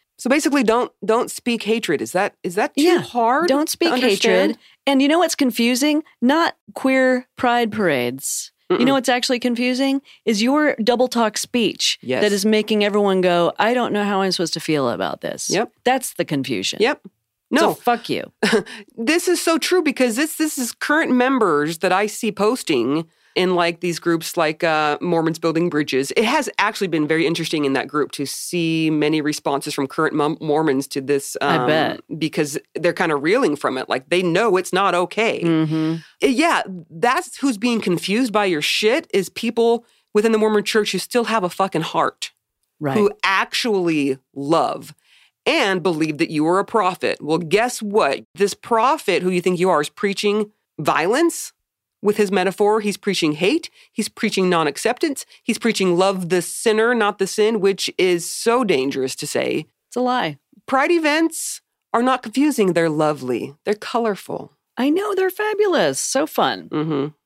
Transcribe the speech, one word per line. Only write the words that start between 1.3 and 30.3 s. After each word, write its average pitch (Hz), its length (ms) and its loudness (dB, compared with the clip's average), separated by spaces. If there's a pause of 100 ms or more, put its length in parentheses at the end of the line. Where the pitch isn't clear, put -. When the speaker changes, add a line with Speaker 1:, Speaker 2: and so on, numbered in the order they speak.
Speaker 1:
speak 233 320 -4
hatred. 208 400 -2
Is 120 100 -8
that, 190 300 0
is 185 120 -6
that 262 220 -2
too 285 60 4
Speaker 2:
Yeah. 349 160 4
Speaker 1:
hard 240 480 0
Speaker 2:
Don't 285 180 2
Speaker 1:
to - 60 -4
Speaker 2:
speak 339 200 0
Speaker 1:
understand? 208 600 2
Speaker 2:
hatred. 226 60 -8 (300)
And 277 140 4
you 285 60 4
know 311 120 4
what's 330 160 0
confusing? 254 680 0 (180)
Not 294 340 2 (200)
queer 262 600 2
pride 240 360 0
parades. 139 800 -2 (180)
You - 80 2
Speaker 1:
Mm-mm. 240 80 2
Speaker 2:
know 277 80 4
what's 262 160 0
actually 247 300 0
confusing 247 600 0 (240)
is 214 160 0
your 285 420 2
double 247 240 2
talk 233 300 0
speech - 640 -2
Speaker 1:
Yes. 127 220 -2
Speaker 2:
that 208 80 4
is 202 160 0
making 214 360 2
everyone 202 380 2
go, 175 380 2
"I 226 160 2
don't 233 180 -2
know 208 100 0
how 202 180 0
I'm 190 100 0
supposed 170 240 -4
to 165 40 -6
feel 143 300 0
about 87 320 -4
this." - 300 -6
Speaker 1:
Yep. 196 200 -2 (120)
Speaker 2:
That's 254 300 0
the - 120 -4
confusion. 127 560 -4
Speaker 1:
Yep. 294 200 0 (540)
Speaker 2:
So 311 120 4
Speaker 1:
No. 370 80 2
Speaker 2:
fuck 240 340 -2
you. 98 220 -6 (100)
Speaker 1:
<laughs> 196 220 2 (340)
This 294 300 0
is 349 140 2
so 330 180 2
true 359 240 2
because 247 320 0
this, 302 220 -2
this 311 200 -2
is 240 140 -4
current 302 400 0
members 208 680 2
that 180 120 0
I 202 160 2
see 214 240 -4
posting 160 760 0 (300)
in, 185 180 2
like, 170 280 0
these 170 180 -4
groups 165 380 -2
like, 156 260 0
uh, 151 380 2
Mormons 165 380 0
Building 165 300 0
Bridges. 139 460 -2
It - 80 4
has 254 340 0
actually 202 300 0
been 151 180 0
very 160 220 2
interesting 160 380 -2
in 135 80 0
that 131 120 0
group - 280 -4
to 143 120 -6
see 160 640 -2
many 156 300 0
responses 147 540 -4
from 139 140 -4
current 156 280 -2
Mom-, 156 240 0